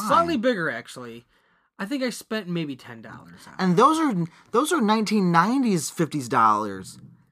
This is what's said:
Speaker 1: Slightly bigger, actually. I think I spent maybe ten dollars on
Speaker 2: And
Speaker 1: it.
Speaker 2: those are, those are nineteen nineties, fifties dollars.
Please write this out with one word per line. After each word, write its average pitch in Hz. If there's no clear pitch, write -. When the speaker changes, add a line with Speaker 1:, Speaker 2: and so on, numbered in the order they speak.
Speaker 1:
Slightly 330
bigger, 208
actually. 117
I 196
think 254
I 247
spent 220
maybe 165
ten 117
dollars -
on -
Speaker 2:
And 185
Speaker 1:
it. 165
Speaker 2:
those 294
are, 285
those 294
are 320
nineteen 208
nineties, 190
fifties 139
dollars. 107